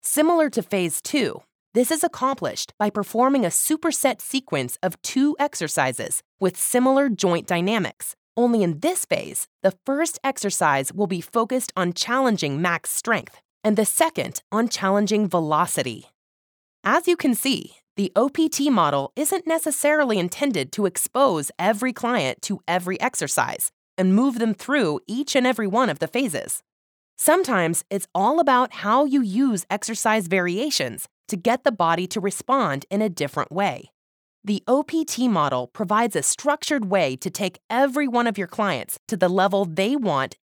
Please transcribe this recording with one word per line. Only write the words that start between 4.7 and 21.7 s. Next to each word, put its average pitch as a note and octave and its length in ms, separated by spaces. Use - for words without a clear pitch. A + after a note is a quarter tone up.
of F#3 220
two C#4+ 380
exercises C#3+ 840
with F3+ 180
similar C4 520
joint F3+ 400
dynamics. F#3 680
Only A#3 260
in E3 160
this F4 260
phase, - 440
the F#3+ 120
first D4+ 380
exercise D#3+ 680
will G3 160
be F3 120
focused A#3 560
on F3+ 160
challenging G3+ 720
max E3+ 280
strength, - 500
and G#3+ 120
the G#3+ 80
second - 580
on A3+ 160
challenging G3+ 600
velocity. D#3 800
As D4 240
you F4 80
can C4 180
see, - 420
the G3 180
O A#3+ 140
P D#4+ 200
T D4 220
model D3 460
isn't D#4 300
necessarily D4+ 720
intended F3+ 540
to G#3 140
expose F3+ 720
every A3 340